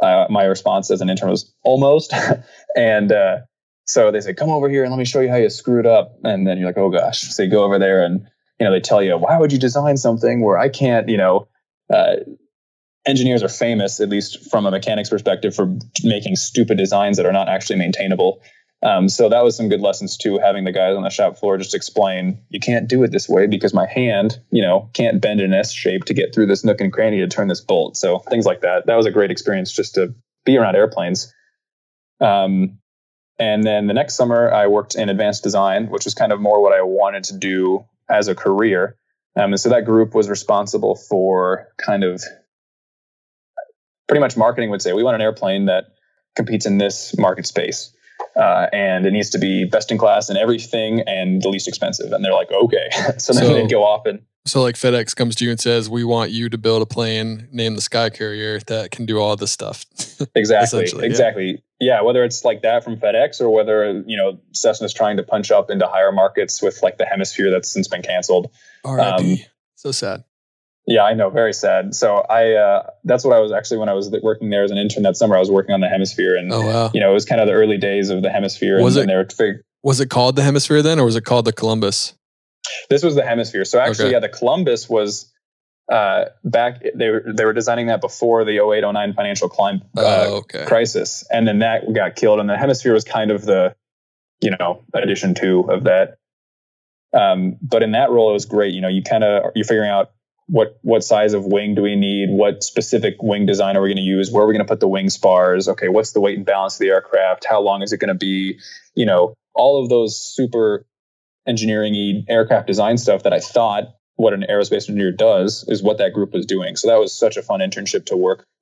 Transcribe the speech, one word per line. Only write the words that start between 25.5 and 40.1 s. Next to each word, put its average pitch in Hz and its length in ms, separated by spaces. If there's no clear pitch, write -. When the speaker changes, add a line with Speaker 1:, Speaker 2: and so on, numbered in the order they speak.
Speaker 1:
an 95 60
S 107 140
shape 92 320
to 107 100
get 95 200
through 110 120
this 98 180
nook 107 160
and 98 120
cranny 110 260
to 92 80
turn 98 220
this 90 120
bolt." 85 360
So 90 220
things 117 160
like 90 140
that. 90 260
That 117 100
was 113 100
a 104 40
great 98 220
experience 95 400
just - 220
to 95 200
be 131 120
around 104 200
airplanes. 95 560
Um, 95 580
and 107 240
then 104 220
the 104 80
next 143 220
summer 120 360
I 104 140
worked 104 300
in 110 120
advanced 104 340
design, 98 480
which 101 140
was 101 100
kind 107 180
of 104 80
more 104 220
what 98 100
I 95 100
wanted 98 420
to 98 140
do 95 460
as 104 200
a 92 60
career. 98 600
Um, 101 160
and 98 80
so - 100
that 120 160
group 113 280